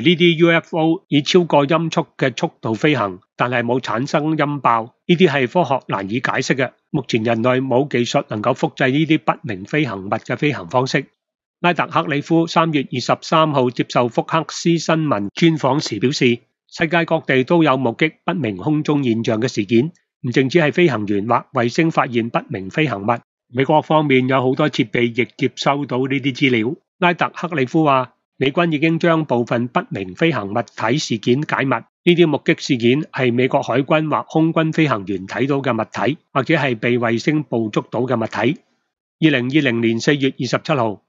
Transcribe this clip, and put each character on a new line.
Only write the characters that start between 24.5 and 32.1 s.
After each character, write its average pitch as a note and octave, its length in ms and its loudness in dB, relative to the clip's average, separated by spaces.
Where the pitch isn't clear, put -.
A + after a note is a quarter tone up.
多 D3+ 160 0
設 - 200 -2
備 A#2+ 140 0
亦 A#2 340 -2
接 C3+ 180 0
收 C#3+ 300 0
到 B2 140 -4
呢 C3+ 200 -2
啲 B2+ 160 -4
資 C3+ 160 2
料。 A#2 240 0
拉 F3+ 140 2
特 C#3 160 -2
克 - 260 -10
里 C3+ 100 0
夫 D#3+ 200 0
話， C3+ 300 0
美 C3 80 0
軍 E3+ 220 0
已 D3 80 -2
經 E3 180 0
將 E3 280 2
部 A#2+ 200 0
分 A#2+ 220 -2
不 F3+ 140 -2
明 F#2+ 240 -8
飛 E3 180 0
行 G2+ 180 -6
物 A2 40 -4
體 A#2 220 -2
事 A#2+ 220 -4
件 C3 240 0
解 B2 200 -2
密。 C3 120 -2
呢 A#2 100 -8
啲 F3 220 4